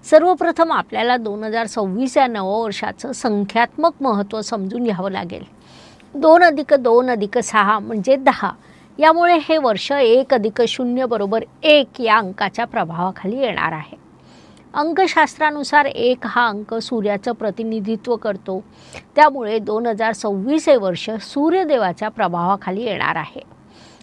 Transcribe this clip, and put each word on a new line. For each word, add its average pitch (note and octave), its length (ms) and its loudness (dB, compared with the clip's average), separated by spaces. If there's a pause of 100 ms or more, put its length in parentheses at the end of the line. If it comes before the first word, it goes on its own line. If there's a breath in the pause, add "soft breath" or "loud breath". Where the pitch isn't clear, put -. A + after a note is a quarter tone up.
सर्वप्रथम E4 640 4
आपल्याला A#3 460 0
दोन G#3+ 260 -6
हजार A3 240 -4
सव्वीस A3 500 -2
या C4+ 100 4
नववर्षाचं G#3 840 -4
संख्यात्मक A#3 800 -2 (100)
महत्त्व G#3+ 400 -2
समजून G#3 420 -6
घ्यावं G3 280 -2
लागेल. F3+ 320 -8 (720 loud breath)
दोन D#4+ 300 6
अधिक D4+ 300 2
दोन B3 360 4
अधिक G#3 280 -2
सहा G#3+ 420 2
म्हणजे A3 360 0
दहा. B3+ 360 0 (480 soft breath)
यामुळे E4 420 4
हे D#4+ 160 0
वर्ष A#3+ 340 -2
एक C4 420 4
अधिक A3 340 0
शून्य B3 380 -2
बरोबर A3 380 -2 (200)
एक D4 380 4
या A3 160 4
अंकाच्या G3+ 480 -4
प्रभावाखाली F#3 720 -6
येणार E3 340 -2
आहे. D#3 260 -14 (760 loud breath)
अंकशास्त्रानुसार D4+ 1120 0
एक B3 400 0
हा A#3+ 220 0
अंक G#3 260 -6
सूर्याचं G#3+ 580 -4
प्रतिनिधित्व A3 840 -4
करतो, G3 480 -6 (520 loud breath)
त्यामुळे C4+ 440 4
दोन G#3+ 280 -4
हजार A3+ 260 -2
सव्वीस A3 560 -2
हे C#4+ 60 8
वर्ष F#3+ 340 -2
सूर्यदेवाच्या C4+ 1000 -2
प्रभावाखाली F#3+ 720 -2
येणार E3 320 -2
आहे. - 440 -12 (440 loud breath)